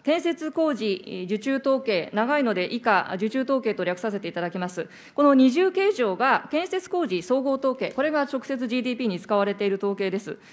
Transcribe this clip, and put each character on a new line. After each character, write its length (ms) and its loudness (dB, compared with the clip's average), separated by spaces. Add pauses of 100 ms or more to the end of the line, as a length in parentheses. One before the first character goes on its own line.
建 180 0
設 320 -2
工 200 2
事、 320 -2
え 60 -14
ー、 140 -8
受 160 -2
注 160 0
統 260 2
計、 320 0
長 240 2
い 60 2
の 100 2
で 180 -2
以 80 -4
下 360 2
受 120 -2
注 140 -2
統 180 0
計 140 -2
と 80 -4
略 160 -2
さ 140 -4
せ 80 -4
て 80 -8
い 40 -8
た 80 -6
だ 120 -4
き 60 -6
ま 100 -2
す。 200 -8 (260)
こ 100 4
の 100 8
二 160 8
重 220 2
計 180 2
上 240 0
が 380 2
建 160 -2
設 200 -4
工 200 0
事 160 -2
総 180 2
合 120 0
統 200 0
計、 160 -4
こ 120 -2
れ 100 0
が 100 2
直 220 -4
接 240 -4
ジ 80 -2
ー 60 0
デ 100 -2
ィ 20 -6
ー 40 -6
ピ 80 -4
ー 20 0
に 100 -2
使 180 -2
わ 80 2
れ 120 -2
て 100 -2
い 40 0
る 80 0
統 180 -2
計 160 -2
で 80 -2
す。 180 -10 (140)